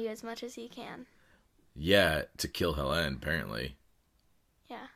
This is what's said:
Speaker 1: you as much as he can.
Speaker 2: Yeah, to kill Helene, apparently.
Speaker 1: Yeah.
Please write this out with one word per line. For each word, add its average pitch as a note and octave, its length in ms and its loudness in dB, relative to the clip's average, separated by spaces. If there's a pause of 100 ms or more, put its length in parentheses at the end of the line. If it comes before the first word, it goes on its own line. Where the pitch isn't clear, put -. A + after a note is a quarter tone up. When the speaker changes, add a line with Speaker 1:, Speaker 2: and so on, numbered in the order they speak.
Speaker 1:
you A3+ 80 -2
as A3 120 -10
much A3+ 220 -10
as A#3+ 100 -10
he A#3 140 -12
can. B3 380 -14 (680)
Speaker 2:
Yeah, E2 480 6 (140)
to - 100 -4
kill E2+ 280 2
Helene, C#2+ 400 0
apparently. C2 600 -4 (920)
Speaker 1:
Yeah. B3 280 -14